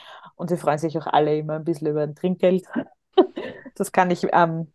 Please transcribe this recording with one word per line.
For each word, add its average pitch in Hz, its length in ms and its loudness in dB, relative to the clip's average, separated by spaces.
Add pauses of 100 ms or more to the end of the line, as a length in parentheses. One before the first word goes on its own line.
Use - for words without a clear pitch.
(360)
Und 175 140 -8
sie 175 60 0
freuen 151 220 0
sich 160 200 -4
auch 151 80 -8
alle 151 320 2
immer 151 160 -6
ein 156 100 -8
bisschen 156 240 -4
über 151 140 -2
ein 147 140 -4
Trinkgeld. 185 480 0 (100)
<laughs> - 0 - (1000)
Das - 180 -6
kann 180 180 2
ich, 175 220 -2
ähm, 165 420 2